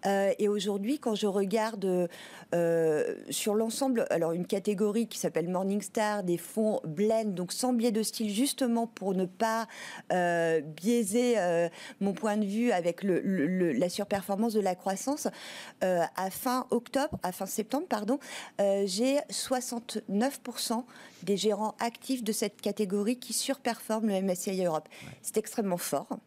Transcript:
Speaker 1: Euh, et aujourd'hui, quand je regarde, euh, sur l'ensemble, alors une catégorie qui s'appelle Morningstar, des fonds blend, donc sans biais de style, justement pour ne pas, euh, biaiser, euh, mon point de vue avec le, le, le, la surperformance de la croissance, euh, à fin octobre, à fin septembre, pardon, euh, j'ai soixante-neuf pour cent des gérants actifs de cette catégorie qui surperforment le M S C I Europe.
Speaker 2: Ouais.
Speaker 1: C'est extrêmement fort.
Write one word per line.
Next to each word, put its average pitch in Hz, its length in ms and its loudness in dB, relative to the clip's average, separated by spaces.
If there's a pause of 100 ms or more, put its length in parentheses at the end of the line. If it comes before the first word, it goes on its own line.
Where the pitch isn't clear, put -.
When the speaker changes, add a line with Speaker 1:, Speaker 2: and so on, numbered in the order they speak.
Speaker 1:
Euh, 196 320 2
et 202 100 2
aujourd'hui, 202 500 0
quand 220 160 -2
je 208 120 0
regarde, 196 800 2 (460)
euh, 165 600 4 (140)
sur - 260 0
l'ensemble, 226 540 2
alors 170 240 2
une 175 140 -2
catégorie 208 600 0
qui - 120 -10
s'appelle 165 300 0
Morningstar, 202 760 0
des 175 160 0
fonds 214 460 0
blend, 214 420 2
donc 180 260 -4
sans 254 220 0
biais 233 180 4
de 220 100 2
style, 208 300 -2
justement 233 540 0
pour 196 260 -4
ne 185 140 2
pas, 220 400 0 (480)
euh, 170 480 4
biaiser, 220 720 2
euh, 170 320 4 (320)
mon 196 140 0
point 214 240 0
de 214 80 2
vue 226 260 2
avec 180 300 0
le, 185 180 2
le, 190 260 0
le, 180 260 2
la 160 180 2
surperformance 202 640 -2
de 214 60 4
la 185 140 2
croissance, 202 540 -4 (560)
euh, 185 160 4 (160)
à 190 140 -2
fin 254 400 -2
octobre, 262 520 0
à 185 100 -2
fin 190 120 -6
septembre, 262 420 -4
pardon, 214 320 0 (420)
euh, 202 260 4
j'ai 240 320 2 (100)
soixante-neuf 233 1120 -2
pour - 180 -10
cent 240 280 -2 (360)
des 190 140 2
gérants 208 440 2
actifs 240 440 -4
de 214 80 -2
cette - 280 -2
catégorie 208 580 0
qui - 140 -10
surperforment 226 760 -2
le 196 60 2
M 190 160 2
S 180 100 0
C 196 140 -2
I 185 100 0
Europe. 156 240 0 (160)
Speaker 2:
Ouais. - 80 -16 (100)
Speaker 1:
C'est - 140 -4
extrêmement 202 400 0
fort. - 320 -2 (180)